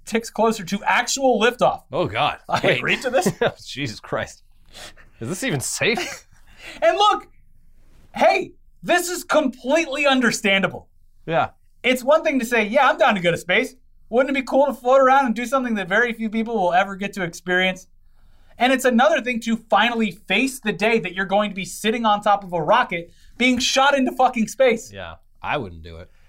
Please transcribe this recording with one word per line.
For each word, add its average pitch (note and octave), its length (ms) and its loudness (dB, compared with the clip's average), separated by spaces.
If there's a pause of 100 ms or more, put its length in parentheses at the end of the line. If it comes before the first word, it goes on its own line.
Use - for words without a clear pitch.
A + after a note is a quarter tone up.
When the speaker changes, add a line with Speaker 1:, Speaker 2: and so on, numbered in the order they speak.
Speaker 1:
ticks A3 240 -4
closer A3 340 0
to F#3 220 -6
actual A#3+ 560 0
liftoff. A3 500 2
Speaker 2:
Oh, D#3+ 160 -2
God. A#2 320 -2 (120)
Speaker 1:
I - 120 0
Speaker 2:
Wait. F3 160 2
Speaker 1:
agreed E3+ 220 -2
to B3+ 100 -6
this? B3+ 260 2
Speaker 2:
<laughs> - 40 -12
Oh, A3+ 100 2 (160)
Jesus B2 320 -10
Christ! - 440 -8 (760)
Is A2+ 100 -8
this - 120 -8
even F3+ 180 -2
safe? - 640 -4 (260)
<laughs> - 300 -12
Speaker 1:
And F4 160 2
look, G#4 300 2 (840)
hey, F4+ 380 2 (300)
this F4 260 0
is F4 160 -8
completely D4 840 0
understandable. G#3+ 800 0 (380)
Speaker 2:
Yeah. D#3+ 240 0 (320)
Speaker 1:
It's B3 220 0
one D#4 180 4
thing D4 180 0
to A3+ 40 -4
say, A3+ 220 0
"Yeah, C4 240 2
I'm D4+ 80 -2
down C4 160 4
to F3+ 80 -2
go F3 80 2
to E3 80 -2
space. A3 360 -2 (360)
Wouldn't C4+ 260 0
it - 20 0
be - 60 -4
cool C#4 220 2
to C4 80 -4
float B3+ 260 4
around C4+ 240 6
and A3+ 100 -2
do A#3+ 120 -4
something B3 300 -2
that F#3 120 -6
very A3+ 240 2
few A3+ 160 -6
people A3+ 280 -4
will F3 180 0
ever G3 200 0
get G3 200 -8
to G3 80 -6
experience?" F#3 640 -2 (720)
And B3+ 120 2
it's B3+ 140 0
another C4 380 4
thing A#3 180 -6
to A3+ 160 -2
finally A3+ 540 0
face A3+ 500 -4
the G#3 120 -2
day G#3+ 260 0
that F3 160 -6
you're F#3+ 120 -4
going G3+ 240 0
to F3+ 60 -14
be F#3+ 80 -8
sitting A3+ 400 -4
on G#3 160 2
top G3+ 240 2
of F3 80 -12
a E3+ 100 -2
rocket F3+ 500 0 (260)
being B3 200 2
shot C#4 380 2
into C4 160 0
fucking A#3+ 360 2
space. - 440 0
Speaker 2:
Yeah, F2 220 -12 (280)
I A#2 140 -4
wouldn't F2 260 -8
do E2 140 -16
it. D#2+ 140 -18 (180)